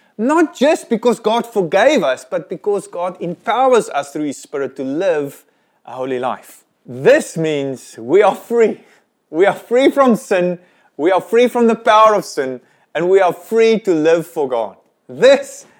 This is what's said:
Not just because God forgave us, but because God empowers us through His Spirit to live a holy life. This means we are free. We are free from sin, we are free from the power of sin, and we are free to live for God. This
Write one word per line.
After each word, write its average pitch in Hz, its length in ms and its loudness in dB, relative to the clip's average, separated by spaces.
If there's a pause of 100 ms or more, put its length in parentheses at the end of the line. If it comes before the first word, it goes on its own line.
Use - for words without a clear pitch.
(180)
Not 302 380 0
just 311 340 0
because 233 300 0
God 226 280 -2
forgave 202 560 0
us, 131 260 -4
but 180 180 -6
because 196 380 -6
God 180 340 -10
empowers 226 680 0
us 143 240 -6
through 151 120 -6
His 139 120 -8
Spirit 135 380 -8
to 139 80 -8
live 147 640 -4 (400)
a 117 80 -16
holy 131 260 -6
life. - 440 -8 (220)
This 160 520 0
means 143 600 -6
we 135 240 2
are 190 140 2
free. 226 480 -2 (460)
We 165 160 0
are 185 100 2
free 262 360 0
from 262 240 2
sin, 180 440 -2 (380)
we 160 140 0
are 180 100 0
free 240 260 2
from 240 200 0
the 226 80 2
power 220 400 4
of 185 100 -2
sin, 131 360 -6 (340)
and 170 140 -2
we 190 120 4
are 175 100 2
free 226 500 0
to 190 120 0
live 160 320 2
for 147 240 -6
God. 113 260 -4 (320)
This 214 600 0 (120)